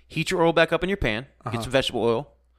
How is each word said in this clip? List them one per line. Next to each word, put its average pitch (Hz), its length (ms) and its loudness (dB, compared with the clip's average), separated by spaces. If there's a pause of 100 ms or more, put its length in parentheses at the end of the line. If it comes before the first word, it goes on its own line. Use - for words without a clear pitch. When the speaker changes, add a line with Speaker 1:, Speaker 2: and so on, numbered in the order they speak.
Speaker 1:
heat - 240 -4
your 180 120 0
oil 165 100 4
back 165 200 4
up 165 100 0
in 180 60 -2
your 196 80 -2
pan. 117 300 -4 (180)
Speaker 2:
Uh-huh. 117 60 -8
Speaker 1:
Get 113 120 -6
some 123 80 -8
vegetable 127 320 0
oil, 117 280 0 (280)